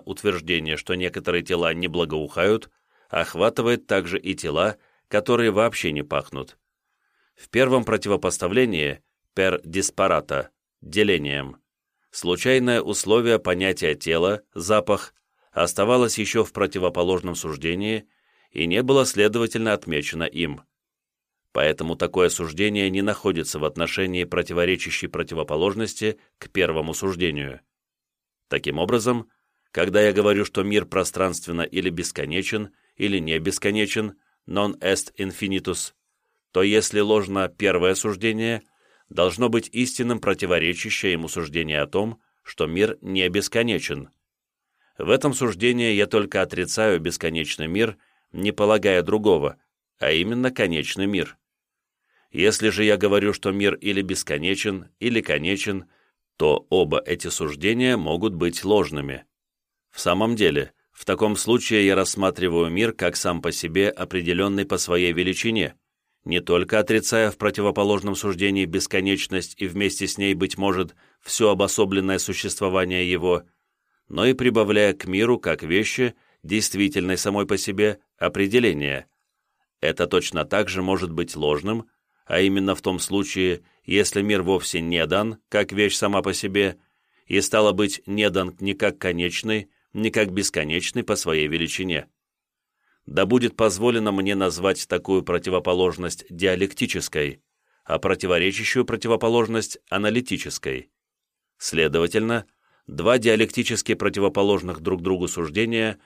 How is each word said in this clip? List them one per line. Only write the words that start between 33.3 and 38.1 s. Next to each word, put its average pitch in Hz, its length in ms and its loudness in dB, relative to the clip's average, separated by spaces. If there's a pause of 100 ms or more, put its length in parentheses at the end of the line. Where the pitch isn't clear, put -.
бесконечен, 104 760 -2 (320)
«non 101 320 -2
est 95 380 -2
infinitus», 95 760 -4 (580)
то 92 120 2
если 104 360 2
ложно 98 500 2
первое 92 460 2
суждение, 110 640 -2 (480)